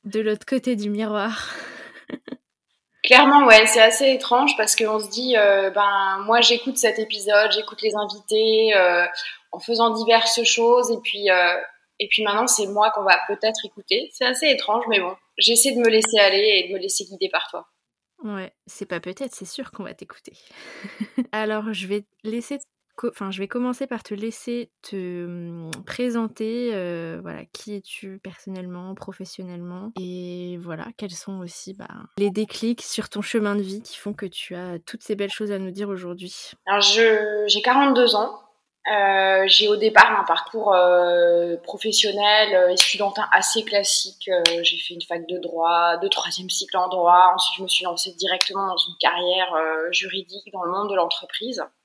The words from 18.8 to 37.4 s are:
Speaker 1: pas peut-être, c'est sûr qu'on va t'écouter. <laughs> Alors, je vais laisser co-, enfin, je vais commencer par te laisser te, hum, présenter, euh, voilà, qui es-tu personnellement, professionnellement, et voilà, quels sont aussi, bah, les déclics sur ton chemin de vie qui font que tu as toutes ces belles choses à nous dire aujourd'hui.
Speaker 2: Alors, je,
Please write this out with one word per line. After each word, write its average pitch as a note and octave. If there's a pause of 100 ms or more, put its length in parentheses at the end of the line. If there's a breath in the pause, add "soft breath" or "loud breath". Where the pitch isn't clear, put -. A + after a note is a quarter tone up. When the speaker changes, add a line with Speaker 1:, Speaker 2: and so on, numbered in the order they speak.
Speaker 1:
pas F3
peut-être, G3+
c'est -
sûr -
qu'on G3+
va -
t'écouter. - (500 loud breath)
<laughs> -
Alors, G#3+
je F#3
vais G3+ (180)
laisser A#3+ (380)
co-, A#3+
enfin, G3
je F#3
vais G3
commencer B3
par A#3
te -
laisser A3+ (100)
te, F3+
hum, E3+ (140)
présenter, A#3
euh, E3+
voilà, E3+
qui G#3
es-tu G3
personnellement, F#3
professionnellement, F#3
et F3+
voilà, E3 (100)
quels G3
sont F#3+
aussi, F3+
bah, G3 (300)
les G3+
déclics A3
sur -
ton G#3
chemin G#3
de G#3
vie G3
qui -
font G#3
que G3+
tu -
as F3+
toutes -
ces G#3+
belles G3+
choses G#3
à G3
nous F#3+
dire G3+
aujourd'hui. F3+ (140)
Speaker 2:
Alors, G3
je, G#3+